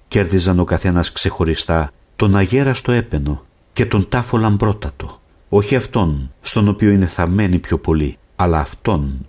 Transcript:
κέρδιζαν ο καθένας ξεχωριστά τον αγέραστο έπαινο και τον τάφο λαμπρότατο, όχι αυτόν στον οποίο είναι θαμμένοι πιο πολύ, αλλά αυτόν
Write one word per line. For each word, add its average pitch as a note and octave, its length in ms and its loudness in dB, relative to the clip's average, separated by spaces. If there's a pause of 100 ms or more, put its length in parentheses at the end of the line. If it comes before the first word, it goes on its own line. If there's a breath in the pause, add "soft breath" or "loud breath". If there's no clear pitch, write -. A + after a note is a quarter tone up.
κέρδιζαν F2+ 520 2
ο E2+ 40 4
καθένας F2 480 0
ξεχωριστά D#2+ 800 -2 (260)
τον G2+ 200 2
αγέραστο B2 560 0
έπαινο D2 520 -2 (280)
και - 140 0
τον G2 220 0
τάφο B2 280 -2
λαμπρότατο, G#2 840 -2 (280)
όχι G#2 280 2
αυτόν D#2 540 -2 (100)
στον G#2 280 0
οποίο G#2 220 2
είναι F#2+ 160 4
θαμμένοι F2+ 520 0
πιο - 200 -4
πολύ, D2+ 380 -2 (200)
αλλά E2+ 240 2
αυτόν C#2+ 680 -4